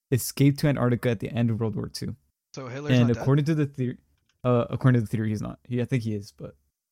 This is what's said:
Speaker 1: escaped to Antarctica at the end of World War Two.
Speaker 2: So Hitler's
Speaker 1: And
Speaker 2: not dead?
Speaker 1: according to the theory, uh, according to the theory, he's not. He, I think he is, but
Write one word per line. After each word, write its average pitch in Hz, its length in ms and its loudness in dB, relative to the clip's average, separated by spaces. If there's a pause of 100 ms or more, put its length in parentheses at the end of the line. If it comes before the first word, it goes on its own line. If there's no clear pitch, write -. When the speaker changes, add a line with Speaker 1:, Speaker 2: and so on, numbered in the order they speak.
(100)
Speaker 1:
escaped 139 500 2
to 156 80 2
Antarctica 123 420 0
at 113 100 -2
the 120 100 -8
end 117 200 0
of 107 100 -4
World 110 160 -2
War 117 120 -6
Two. - 280 -10 (380)
Speaker 2:
So 135 120 -12
Hitler's 135 320 -4
Speaker 1:
And 120 100 6
Speaker 2:
not 120 60 2
dead? 113 80 -4
Speaker 1:
according 143 220 4
to 160 100 0
the 151 120 2
theory, 131 320 -6 (440)
uh, 123 280 2
according 123 300 4
to 107 60 -4
the - 100 -14
theory, 110 120 -2
he's 107 140 -4
not. 117 260 -10
He, 120 120 -2
I 120 40 -2
think 120 180 -2
he 107 140 -4
is, 101 200 -12
but - 200 -16 (360)